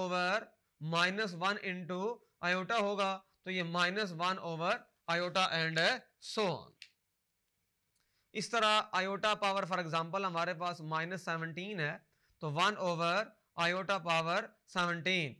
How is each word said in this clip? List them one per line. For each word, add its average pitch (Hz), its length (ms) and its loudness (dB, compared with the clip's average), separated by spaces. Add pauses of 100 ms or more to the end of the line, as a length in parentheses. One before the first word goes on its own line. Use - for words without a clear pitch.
over 180 400 0 (400)
माइनस 175 540 2
वन 190 240 0 (120)
into 180 300 -6 (440)
iota 185 380 2
होगा, 196 320 2 (300)
तो 180 60 -6
ये 185 120 0
माइनस 175 500 2
वन 175 400 -2
over 170 220 0 (360)
iota 175 420 2
and 160 260 0 (400)
so - 300 -2
on। 107 240 -4 (1600)
इस - 180 -6
तरह 214 440 4
iota 196 360 0 (100)
power, 196 240 2
for 175 120 0
example, 165 460 -2
हमारे 170 300 0
पास 175 260 -4
माइनस 160 440 -4
सेवनटीन 170 560 -6
है, 151 140 -2 (460)
तो 156 100 -4
वन 185 340 2
over 170 340 2 (460)
iota 185 420 2
power 165 340 2 (280)
सेवनटीन 175 720 0